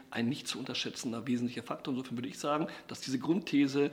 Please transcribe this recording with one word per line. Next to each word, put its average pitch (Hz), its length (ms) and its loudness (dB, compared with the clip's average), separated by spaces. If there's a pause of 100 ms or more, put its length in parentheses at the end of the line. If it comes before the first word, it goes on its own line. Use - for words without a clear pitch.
ein 117 180 0
nicht 139 240 -2
zu - 80 -6
unterschätzender 117 680 -4
wesentlicher 120 360 0
Faktor. - 300 -4
Insofern 123 240 -4
würde 120 120 -4
ich - 80 -10
sagen, 151 300 2 (200)
dass - 140 -10
diese 131 160 0
Grundthese 143 760 4